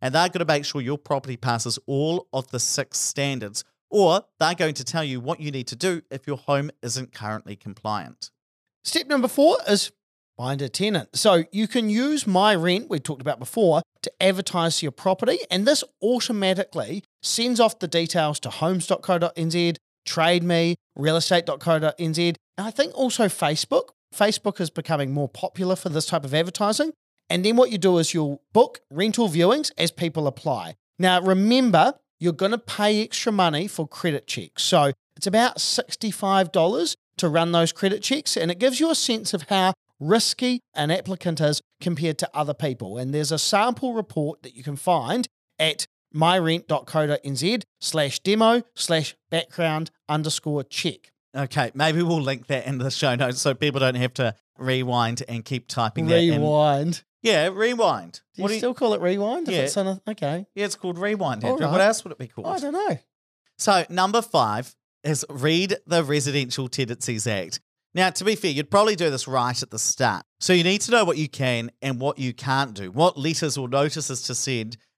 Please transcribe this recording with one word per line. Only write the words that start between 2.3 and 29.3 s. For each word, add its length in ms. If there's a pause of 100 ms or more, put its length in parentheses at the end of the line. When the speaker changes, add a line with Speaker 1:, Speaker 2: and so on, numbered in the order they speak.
Speaker 1:
of 200
the 100
six 380
standards, 680 (240)
or 340 (160)
they're 160
going 200
to 100
tell 180
you 160
what 220
you 100
need 160
to 80
do 340
if 160
your 120
home 340 (100)
isn't 300
currently 460
compliant. 720 (540)
Speaker 2:
Step 220
number 200
four 300 (100)
is 240 (460)
find 240
a 60
tenant. 480
So 380
you 120
can 240
use 360
MyRent, 640
we 100
talked 220
about 180
before, 420 (200)
to 180
advertise 640
your 80
property, 480 (100)
and 160
this 160 (200)
automatically 1000 (200)
sends 360
off 200
the 80
details 540
to 80
homes 360
dot 160
co 160
dot 180
N 140
Z, 260 (300)
Trade 380
Me, 320 (200)
real 200
estate 300
dot 160
co 180
dot 180
N 160
Z, 220 (220)
and 100
I 20
think 260
also 300
Facebook. 640 (220)
Facebook 460
is 100
becoming 420
more 180
popular 460
for 140
this 160
type 200
of 100
advertising. 560 (380)
And 140
then 120
what 160
you 60
do 200
is 160
you'll 300 (100)
book 280 (100)
rental 380
viewings 480